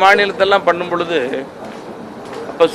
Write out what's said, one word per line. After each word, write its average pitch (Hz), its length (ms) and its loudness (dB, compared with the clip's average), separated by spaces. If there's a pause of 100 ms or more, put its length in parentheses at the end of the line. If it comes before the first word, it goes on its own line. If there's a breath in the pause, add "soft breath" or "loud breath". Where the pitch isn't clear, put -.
மாநிலத்தெல்லாம் 196 680 4
பண்ணும் 175 260 0
பொழுது, 170 260 0 (1300)
அப்போ - 260 2